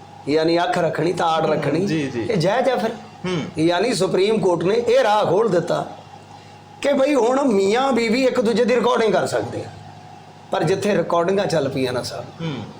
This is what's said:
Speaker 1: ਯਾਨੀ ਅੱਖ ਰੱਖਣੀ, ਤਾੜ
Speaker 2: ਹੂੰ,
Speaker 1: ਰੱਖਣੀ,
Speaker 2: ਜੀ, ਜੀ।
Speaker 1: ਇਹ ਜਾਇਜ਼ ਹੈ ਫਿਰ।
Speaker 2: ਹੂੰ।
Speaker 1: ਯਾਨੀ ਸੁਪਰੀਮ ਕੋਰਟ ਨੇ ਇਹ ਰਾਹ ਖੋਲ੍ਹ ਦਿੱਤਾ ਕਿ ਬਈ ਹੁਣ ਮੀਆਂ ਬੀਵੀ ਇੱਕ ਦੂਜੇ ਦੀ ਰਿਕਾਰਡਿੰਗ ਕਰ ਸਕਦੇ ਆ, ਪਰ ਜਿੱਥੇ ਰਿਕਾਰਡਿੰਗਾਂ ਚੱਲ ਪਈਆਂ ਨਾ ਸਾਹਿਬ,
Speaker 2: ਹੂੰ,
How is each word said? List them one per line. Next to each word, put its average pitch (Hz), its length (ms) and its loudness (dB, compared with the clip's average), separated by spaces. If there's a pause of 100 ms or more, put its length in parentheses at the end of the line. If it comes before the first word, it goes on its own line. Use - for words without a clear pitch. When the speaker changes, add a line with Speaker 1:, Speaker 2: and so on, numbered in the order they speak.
(280)
Speaker 1:
ਯਾਨੀ 160 300 2
ਅੱਖ 180 200 0
ਰੱਖਣੀ, 165 340 -2
ਤਾੜ 160 340 0
Speaker 2:
ਹੂੰ, 151 80 0
Speaker 1:
ਰੱਖਣੀ, 143 320 -2
Speaker 2:
ਜੀ, 151 240 -2
ਜੀ। 120 200 -6
Speaker 1:
ਇਹ 220 60 0
ਜਾਇਜ਼ 208 320 0
ਹੈ 247 80 0
ਫਿਰ। 220 140 -2 (340)
Speaker 2:
ਹੂੰ। 160 400 -4
Speaker 1:
ਯਾਨੀ 185 300 2
ਸੁਪਰੀਮ 190 440 0
ਕੋਰਟ 170 260 0
ਨੇ 196 100 2
ਇਹ 233 280 2
ਰਾਹ 214 220 4
ਖੋਲ੍ਹ 190 260 2
ਦਿੱਤਾ 160 360 0 (960)
ਕਿ 277 100 2
ਬਈ 269 220 2
ਹੁਣ 254 280 4
ਮੀਆਂ 233 500 2
ਬੀਵੀ 233 320 2
ਇੱਕ 254 160 2
ਦੂਜੇ 226 240 4
ਦੀ 240 120 2
ਰਿਕਾਰਡਿੰਗ 233 360 2
ਕਰ 151 140 2
ਸਕਦੇ - 380 -4
ਆ, - 40 -14 (840)
ਪਰ 185 120 0
ਜਿੱਥੇ 190 340 0
ਰਿਕਾਰਡਿੰਗਾਂ 175 500 0
ਚੱਲ 156 220 0
ਪਈਆਂ 127 240 -2
ਨਾ 123 100 -2
ਸਾਹਿਬ, - 220 -10 (160)
Speaker 2:
ਹੂੰ, 160 140 -6 (260)